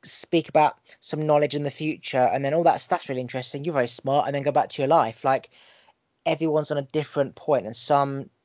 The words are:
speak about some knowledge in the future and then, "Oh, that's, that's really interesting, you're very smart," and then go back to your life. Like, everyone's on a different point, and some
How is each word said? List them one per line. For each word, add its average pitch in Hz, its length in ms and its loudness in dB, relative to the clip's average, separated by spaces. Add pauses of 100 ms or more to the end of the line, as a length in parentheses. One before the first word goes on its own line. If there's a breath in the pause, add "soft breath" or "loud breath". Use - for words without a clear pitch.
speak - 460 -2
about 151 300 4 (220 loud breath)
some 151 260 -4
knowledge 147 280 4
in 147 80 -4
the 139 80 -4
future 131 640 -2
and 139 120 -2
then, 139 80 0
"Oh, 170 100 2
that's, - 240 2
that's - 220 -4
really 127 120 -4
interesting, 131 440 -8
you're 170 80 -4
very 127 140 2
smart," 139 400 0
and 143 80 -4
then 139 80 -4
go 143 80 0
back 131 180 0
to - 120 -6
your 135 80 0
life. 135 360 2
Like, 131 240 0 (760 soft breath)
everyone's 156 460 0
on 147 60 0
a 139 60 -4
different 143 520 -2
point, 127 300 0
and 110 100 -8
some 139 540 0 (160)